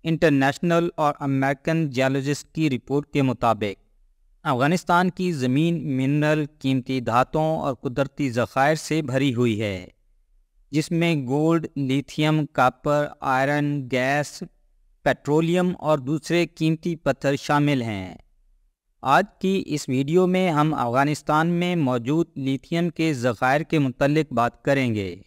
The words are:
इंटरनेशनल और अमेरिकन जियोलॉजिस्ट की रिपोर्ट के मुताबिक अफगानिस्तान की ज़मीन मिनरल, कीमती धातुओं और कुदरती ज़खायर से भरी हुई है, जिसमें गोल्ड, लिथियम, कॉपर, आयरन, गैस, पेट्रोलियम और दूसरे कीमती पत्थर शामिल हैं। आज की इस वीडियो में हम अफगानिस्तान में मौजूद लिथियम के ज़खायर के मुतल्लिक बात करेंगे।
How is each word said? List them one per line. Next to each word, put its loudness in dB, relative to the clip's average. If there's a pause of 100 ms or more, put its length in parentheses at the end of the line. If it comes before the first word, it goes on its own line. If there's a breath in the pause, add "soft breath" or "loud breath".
इंटरनेशनल 2
और 0
अमेरिकन -2
जियोलॉजिस्ट -2
की 0
रिपोर्ट -2
के 2
मुताबिक 0 (680)
अफगानिस्तान 2
की -4
ज़मीन 0 (120)
मिनरल, 0 (160)
कीमती -2
धातुओं 0
और -2
कुदरती -4
ज़खायर 0
से -4
भरी 0
हुई 2
है, -6 (840)
जिसमें 0
गोल्ड, 2 (120)
लिथियम, 0 (120)
कॉपर, 0 (140)
आयरन, 0
गैस, -2 (680)
पेट्रोलियम 2
और 0
दूसरे -2
कीमती -2
पत्थर -2
शामिल 0
हैं। -8 (840)
आज 4 (160)
की 0
इस -6
वीडियो 2
में 2
हम 2
अफगानिस्तान 0
में 0
मौजूद 0 (100)
लिथियम -2
के 0
ज़खायर 0
के 0
मुतल्लिक 0
बात 0
करेंगे। 0 (180)